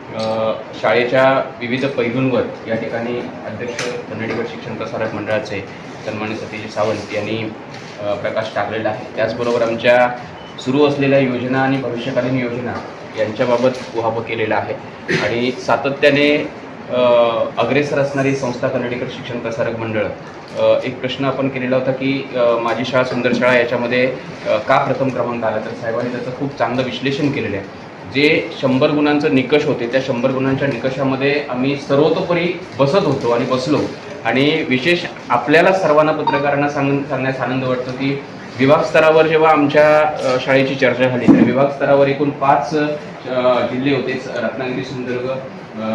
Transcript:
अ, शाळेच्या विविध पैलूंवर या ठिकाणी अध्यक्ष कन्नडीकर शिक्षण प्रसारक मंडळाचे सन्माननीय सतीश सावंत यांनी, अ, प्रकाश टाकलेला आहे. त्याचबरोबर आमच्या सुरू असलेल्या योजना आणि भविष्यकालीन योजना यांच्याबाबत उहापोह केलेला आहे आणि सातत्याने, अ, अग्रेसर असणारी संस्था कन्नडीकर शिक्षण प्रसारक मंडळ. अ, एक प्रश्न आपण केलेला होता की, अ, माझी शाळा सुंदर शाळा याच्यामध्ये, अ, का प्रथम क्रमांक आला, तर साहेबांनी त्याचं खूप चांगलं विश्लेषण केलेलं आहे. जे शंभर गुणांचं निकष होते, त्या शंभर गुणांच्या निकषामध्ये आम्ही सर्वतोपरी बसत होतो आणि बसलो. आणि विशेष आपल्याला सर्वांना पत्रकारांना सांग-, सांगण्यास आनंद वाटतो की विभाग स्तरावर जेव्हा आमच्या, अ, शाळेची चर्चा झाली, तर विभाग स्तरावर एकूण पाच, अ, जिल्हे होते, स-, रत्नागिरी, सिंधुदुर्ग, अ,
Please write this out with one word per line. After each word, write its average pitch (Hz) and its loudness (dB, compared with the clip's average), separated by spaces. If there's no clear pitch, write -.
अ, 110 0
शाळेच्या 127 4
विविध 127 -2
पैलूंवर 120 0
या 110 -2
ठिकाणी 117 -4
अध्यक्ष 120 -8
कन्नडीकर 113 -6
शिक्षण - -10
प्रसारक 110 -6
मंडळाचे 104 -4
सन्माननीय 107 -6
सतीश 107 -10
सावंत 107 -2
यांनी, 110 -4
अ, 104 -2
प्रकाश 110 -4
टाकलेला 107 -2
आहे. - -8
त्याचबरोबर 120 0
आमच्या 120 4
सुरू 143 2
असलेल्या 139 4
योजना 127 0
आणि 135 2
भविष्यकालीन 127 -2
योजना 117 -4
यांच्याबाबत 120 0
उहापोह 113 -2
केलेला 110 -2
आहे - -2
आणि 123 0
सातत्याने, 143 2
अ, 123 0
अग्रेसर 139 2
असणारी 139 0
संस्था 123 -2
कन्नडीकर 123 -2
शिक्षण - -8
प्रसारक 113 -4
मंडळ. 110 -2
अ, 110 6
एक 123 -6
प्रश्न 131 -4
आपण 135 0
केलेला 127 -2
होता 131 0
की, 135 -2
अ, 120 4
माझी 117 -2
शाळा 131 2
सुंदर 123 0
शाळा 123 4
याच्यामध्ये, 120 0
अ, 110 4
का 131 2
प्रथम 135 0
क्रमांक 120 -4
आला, 107 0
तर 110 -8
साहेबांनी 117 -2
त्याचं 123 -6
खूप 139 -6
चांगलं 123 0
विश्लेषण 135 -2
केलेलं 101 -4
आहे. 98 -8
जे 147 2
शंभर 135 4
गुणांचं 147 2
निकष 147 4
होते, 120 0
त्या 131 0
शंभर 127 0
गुणांच्या 135 0
निकषामध्ये 131 -2
आम्ही 131 0
सर्वतोपरी 170 2
बसत 139 4
होतो 143 2
आणि 120 2
बसलो. 127 0
आणि 143 2
विशेष 151 2
आपल्याला 160 4
सर्वांना 156 4
पत्रकारांना 143 0
सांग-, 139 0
सांगण्यास 131 -2
आनंद 127 -2
वाटतो 127 -2
की 135 -4
विभाग 151 6
स्तरावर 160 6
जेव्हा 160 6
आमच्या, 151 6
अ, 135 0
शाळेची 135 4
चर्चा 127 2
झाली, 127 2
तर - 8
विभाग 123 4
स्तरावर 139 4
एकूण 139 0
पाच, 143 2
अ, 151 2
जिल्हे 135 2
होते, - -2
स-, - -6
रत्नागिरी, 127 -4
सिंधुदुर्ग, 123 -6
अ, 131 -4